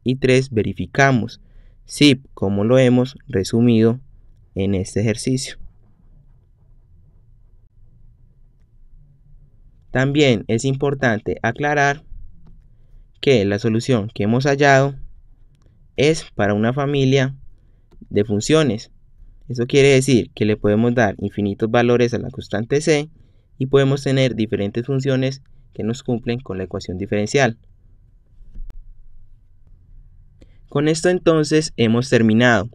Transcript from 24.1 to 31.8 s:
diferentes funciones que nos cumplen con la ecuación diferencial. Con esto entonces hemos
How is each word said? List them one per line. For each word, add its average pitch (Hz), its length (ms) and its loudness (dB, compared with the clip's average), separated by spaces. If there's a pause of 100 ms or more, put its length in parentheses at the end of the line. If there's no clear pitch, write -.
diferentes 107 500 -4
funciones 131 560 -4 (320)
que 98 100 -10
nos 110 200 -6
cumplen 120 360 -4
con 98 180 -10
la 92 80 -6
ecuación 95 320 -10
diferencial. 104 600 -2 (3000)
Con 147 180 -2
esto 160 220 0
entonces 156 680 2
hemos 117 320 2